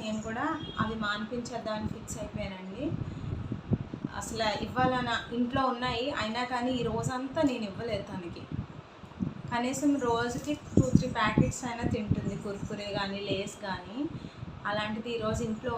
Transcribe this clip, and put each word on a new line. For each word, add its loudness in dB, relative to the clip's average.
నేను -2
కూడా -2
అవి 0
మాన్పించేద్దామని -2
ఫిక్స్ -6
అయిపోయానండి. -4
అసలు 0
ఇవ్వాలన్న 4
ఇంట్లో 4
ఉన్నాయి, 0
అయినా 0
కానీ 2
ఈ 2
రోజంతా 0
నేను 4
ఇవ్వలేదు -2
తనకి. -6
కనీసం 2
రోజుకి 2
టూ 6
త్రీ 2
ప్యాకెట్స్ 4
అయినా -4
తింటుంది, 0
కుర్కురే -6
కానీ -2
లేస్ -2
కానీ. -6
అలాంటిది 0
ఈరోజు 0
ఇంట్లో -2